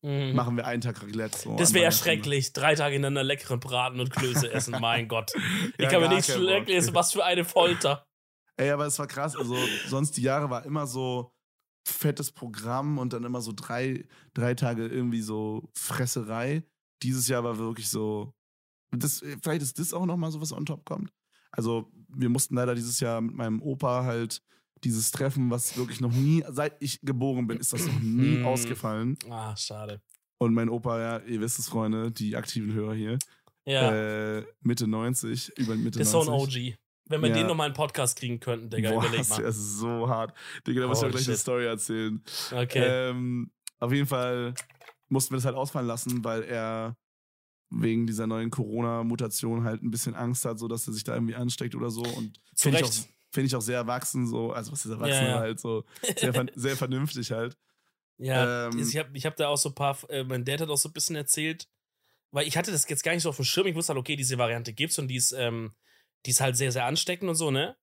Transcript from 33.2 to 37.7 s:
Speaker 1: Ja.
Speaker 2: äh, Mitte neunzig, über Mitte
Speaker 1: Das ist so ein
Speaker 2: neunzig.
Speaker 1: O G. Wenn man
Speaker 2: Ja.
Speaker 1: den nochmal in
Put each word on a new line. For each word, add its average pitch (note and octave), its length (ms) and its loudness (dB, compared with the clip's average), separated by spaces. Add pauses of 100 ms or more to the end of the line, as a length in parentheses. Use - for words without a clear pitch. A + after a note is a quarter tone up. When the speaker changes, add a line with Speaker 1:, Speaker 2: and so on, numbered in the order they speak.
Speaker 1:
Ja. C3 260 4
Speaker 2:
äh, G#2+ 520 0 (160)
Mitte A#2+ 260 2
neunzig, A#2 720 -2
über A2 200 0
Mitte A2+ 220 0
Speaker 1:
Das A2+ 100 4
ist - 40 2
so E3 100 6
ein D#3 60 2
Speaker 2:
neunzig. C#3 140 4
Speaker 1:
O C#3 40 2
G. B2 300 -4 (300)
Wenn D3+ 140 0
man D3+ 100 4
Speaker 2:
Ja. - 80 4
Speaker 1:
den E3 80 4
nochmal D#3+ 220 2
in C#3+ 40 -4